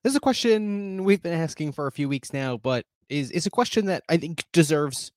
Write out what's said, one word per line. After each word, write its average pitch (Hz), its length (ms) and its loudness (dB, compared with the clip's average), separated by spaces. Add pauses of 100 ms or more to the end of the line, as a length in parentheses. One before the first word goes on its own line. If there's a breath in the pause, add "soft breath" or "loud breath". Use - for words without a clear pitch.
This 262 100 0
is 269 40 -4
a 277 60 2
question 202 800 0
we've 196 180 4
been 170 160 -2
asking 156 360 -4
for 147 140 -4
a 135 40 -4
few 143 160 -4
weeks 139 240 -4
now, 131 240 -2
but 123 300 -2 (240)
is, 139 220 -4
is 175 140 -2
a 196 40 0
question 220 380 0
that 185 200 -2
I 165 80 2
think 160 380 -4
deserves 147 640 2